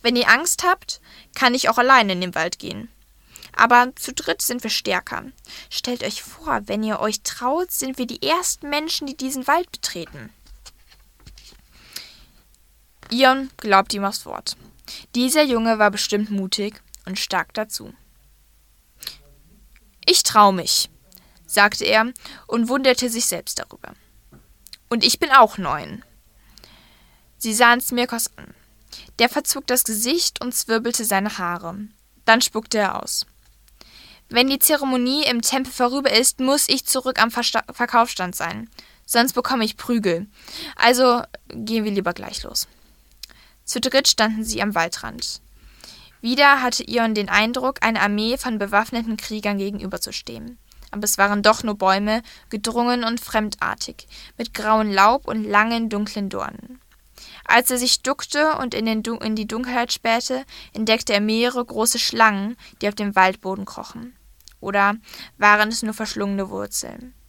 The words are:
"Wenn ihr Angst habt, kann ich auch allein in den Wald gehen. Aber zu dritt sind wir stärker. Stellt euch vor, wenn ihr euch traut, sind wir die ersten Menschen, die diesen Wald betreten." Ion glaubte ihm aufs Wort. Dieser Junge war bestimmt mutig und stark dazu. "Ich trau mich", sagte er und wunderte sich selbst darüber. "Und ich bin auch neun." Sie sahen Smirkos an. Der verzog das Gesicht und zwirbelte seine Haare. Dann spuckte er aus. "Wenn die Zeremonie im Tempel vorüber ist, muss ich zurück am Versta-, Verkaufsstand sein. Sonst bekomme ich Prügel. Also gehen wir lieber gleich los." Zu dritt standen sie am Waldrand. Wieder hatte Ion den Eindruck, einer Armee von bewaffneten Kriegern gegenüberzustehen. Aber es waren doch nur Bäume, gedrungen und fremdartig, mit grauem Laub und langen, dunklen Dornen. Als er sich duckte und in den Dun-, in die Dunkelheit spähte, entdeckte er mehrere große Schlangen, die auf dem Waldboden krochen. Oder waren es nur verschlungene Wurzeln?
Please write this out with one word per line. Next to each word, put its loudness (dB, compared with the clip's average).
"Wenn 0
ihr 2
Angst 2
habt, 2
kann 2
ich 2
auch 2
allein 6
in -2
den -6
Wald -4
gehen. -10
Aber 6
zu -10
dritt -6
sind -4
wir -6
stärker. -4
Stellt -6
euch -8
vor, -4
wenn -4
ihr -4
euch -2
traut, -4
sind -6
wir -4
die -10
ersten -2
Menschen, -4
die -10
diesen -6
Wald 0
betreten." -12
Ion 4
glaubte 2
ihm -4
aufs -6
Wort. -10
Dieser 4
Junge 2
war 6
bestimmt -2
mutig -4
und -8
stark -2
dazu. -8
"Ich 4
trau 6
mich", -2
sagte 2
er 2
und 0
wunderte 2
sich -4
selbst -6
darüber. -14
"Und 0
ich 4
bin 0
auch 8
neun." -6
Sie -4
sahen 6
Smirkos -4
an. -20
Der 4
verzog -4
das 0
Gesicht -2
und -6
zwirbelte -2
seine 0
Haare. -6
Dann 6
spuckte -4
er -2
aus. -8
"Wenn 2
die -2
Zeremonie 0
im 0
Tempel -2
vorüber 0
ist, 2
muss 2
ich 0
zurück -2
am 4
Versta-, -4
Verkaufsstand 0
sein. -8
Sonst 2
bekomme 0
ich -6
Prügel. -2
Also 4
gehen -4
wir -2
lieber -2
gleich -12
los." -6
Zu -4
dritt 4
standen 2
sie -4
am -2
Waldrand. -4
Wieder 4
hatte -2
Ion 0
den -2
Eindruck, 0
einer 0
Armee 0
von -4
bewaffneten -2
Kriegern -4
gegenüberzustehen. -8
Aber -8
es -2
waren 2
doch 4
nur -2
Bäume, 2
gedrungen -2
und -4
fremdartig, -4
mit -8
grauem 2
Laub 4
und -4
langen, 2
dunklen -4
Dornen. -10
Als 4
er 0
sich 0
duckte 0
und -4
in -2
den 0
Dun-, -6
in -4
die -4
Dunkelheit -2
spähte, -2
entdeckte 0
er 4
mehrere 0
große 0
Schlangen, 2
die 0
auf -2
dem -2
Waldboden 2
krochen. -16
Oder 2
waren 6
es -6
nur -6
verschlungene -4
Wurzeln? -10